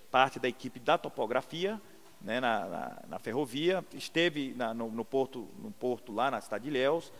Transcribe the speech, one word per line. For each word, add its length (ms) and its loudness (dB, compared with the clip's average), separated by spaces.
parte 280 6
da 80 2
equipe 320 -4
da 180 4
topografia, 840 -2
né, 180 0
na, 260 2
na, 440 -6
na 100 -6
ferrovia, 640 0
esteve 640 0
na, 180 0
no, 160 -2
no 140 -2
porto, 460 0
no 120 -8
porto 420 -2
lá 180 4
na 80 0
cidade 240 -6
de 60 -6
Ilhéus, 500 2